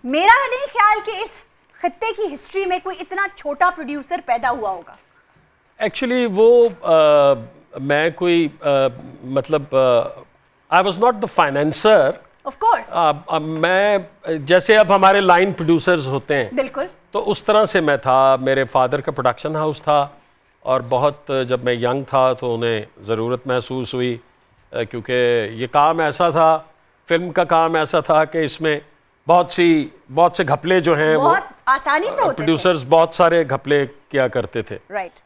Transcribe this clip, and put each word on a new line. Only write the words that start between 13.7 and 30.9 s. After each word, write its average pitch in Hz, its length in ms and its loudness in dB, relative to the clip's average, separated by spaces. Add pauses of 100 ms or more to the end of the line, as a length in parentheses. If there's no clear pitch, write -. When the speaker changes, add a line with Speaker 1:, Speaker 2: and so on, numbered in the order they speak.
Speaker 2:
जैसे 180 300 4
अब 202 160 4
हमारे 196 280 6
लाइन 185 320 4
प्रोड्यूसर्स 165 540 0
होते 135 280 -4
हैं, 131 220 -2
Speaker 1:
बिल्कुल। 269 320 -6 (240)
Speaker 2:
तो 202 60 -4
उस - 260 -4
तरह 214 220 4
से 185 140 0
मैं 147 180 0
था। 135 380 2
मेरे 135 280 0
फादर 131 360 -2
का 151 120 -6
प्रोडक्शन 135 440 -4
हाउस 151 260 -4
था 143 340 -2 (480)
और 131 180 -2
बहुत, 131 480 -2
जब 127 340 -4
मैं 123 180 -2
यंग 127 220 -4
था 131 300 0
तो 123 200 -6
उन्हें 113 320 -4 (180)
ज़रूरत 113 420 -4
महसूस 127 480 -6
हुई, 123 260 -4 (540)
अ, 117 80 -4
क्योंकि 117 300 -8 (480)
ये 127 60 -6
काम 151 340 0
ऐसा 165 300 0
था, 160 440 0 (340)
फिल्म 170 220 -2
का 175 140 0
काम 165 320 0
ऐसा 156 240 0
था 156 240 2
कि 160 200 -4
इसमें 151 380 -4 (440)
बहुत 175 260 2
सी, 165 400 2 (180)
बहुत 165 260 2
से 185 80 -2
घपले 156 360 0
जो 160 140 0